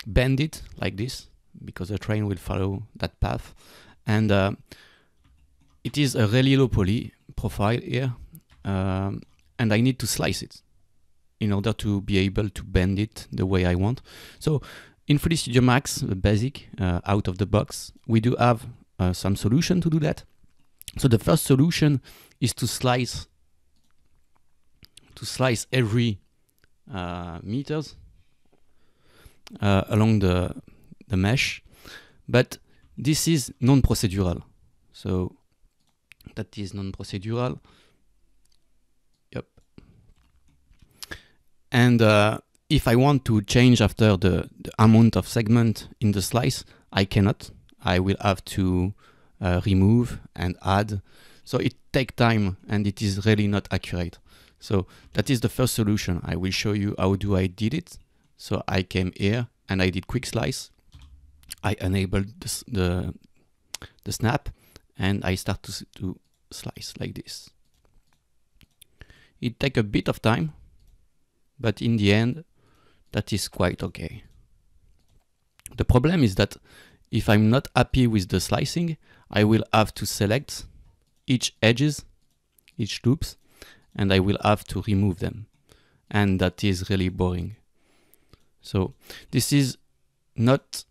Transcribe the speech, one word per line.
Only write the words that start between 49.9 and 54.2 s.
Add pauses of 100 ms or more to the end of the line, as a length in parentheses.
and
add. (420)
So
it (180)
take
time (120)
and
it
is
really
not
accurate. (440)